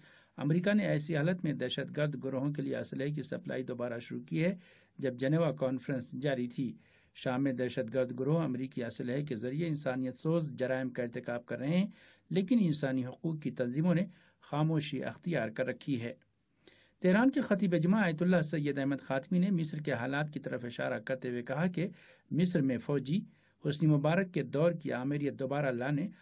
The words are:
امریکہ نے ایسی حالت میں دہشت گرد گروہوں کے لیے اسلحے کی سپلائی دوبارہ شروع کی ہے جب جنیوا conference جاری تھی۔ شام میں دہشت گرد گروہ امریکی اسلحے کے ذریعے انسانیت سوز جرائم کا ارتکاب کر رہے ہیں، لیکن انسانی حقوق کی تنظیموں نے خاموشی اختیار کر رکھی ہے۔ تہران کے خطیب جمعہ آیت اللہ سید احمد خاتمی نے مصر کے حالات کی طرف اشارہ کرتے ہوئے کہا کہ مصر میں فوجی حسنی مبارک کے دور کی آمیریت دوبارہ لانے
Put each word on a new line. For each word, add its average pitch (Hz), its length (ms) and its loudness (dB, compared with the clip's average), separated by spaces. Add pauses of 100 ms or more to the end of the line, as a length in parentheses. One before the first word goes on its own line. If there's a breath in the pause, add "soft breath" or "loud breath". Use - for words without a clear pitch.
(360 loud breath)
امریکہ 180 360 2
نے 208 140 4
ایسی 151 300 0
حالت 175 280 0
میں 151 80 0
دہشت 127 440 -4
گرد 147 280 -2
گروہوں 135 280 -2
کے 143 100 -4
لیے 135 140 -2
اسلحے 135 340 -4
کی 147 120 -4
سپلائی 123 400 -6
دوبارہ 120 360 -4
شروع 120 220 -8
کی 156 240 -2
ہے 190 100 2 (440 loud breath)
جب 131 160 -2
جنیوا 147 380 2
conference 127 600 -4
جاری 131 340 -2
تھی۔ 123 300 -4 (380 soft breath)
شام 131 300 -2
میں 139 80 2
دہشت 123 420 -2
گرد 123 260 0
گروہ 151 200 2
امریکی 131 440 -4
اسلحے 123 380 -4
کے 143 140 -4
ذریعے 135 320 -4
انسانیت 131 480 -2
سوز 160 340 0
جرائم 127 400 -2
کا 123 120 -6
ارتکاب 120 440 -6
کر 117 120 -6
رہے 147 200 2
ہیں، 208 80 4 (440 loud breath)
لیکن 190 300 4
انسانی 139 460 2
حقوق 156 360 -4
کی 127 80 -2
تنظیموں 147 440 2
نے 180 120 2 (340 loud breath)
خاموشی 151 640 0
اختیار 127 440 -2
کر 123 180 -2
رکھی 123 360 -2
ہے۔ 120 120 -6 (880 soft breath)
تہران 208 280 6
کے 285 100 0
خطیب 185 420 2
جمعہ 202 200 6
آیت 170 200 2
اللہ 180 200 6
سید 147 360 0
احمد 139 240 0
خاتمی 135 360 0
نے 185 120 4
مصر 160 280 0
کے 151 140 -2
حالات 139 380 -2
کی - 100 -6
طرف 127 240 -6
اشارہ 123 340 -2
کرتے 127 300 -4
ہوئے 120 140 -4
کہا 139 240 0
کہ 180 220 0 (420 loud breath)
مصر 175 300 2
میں 131 180 2
فوجی 143 420 0 (480 soft breath)
حسنی 151 200 2
مبارک 156 460 4
کے 143 80 0
دور 139 300 2
کی 135 200 -4
آمیریت 135 420 -2
دوبارہ 139 320 0
لانے 135 420 0 (140 loud breath)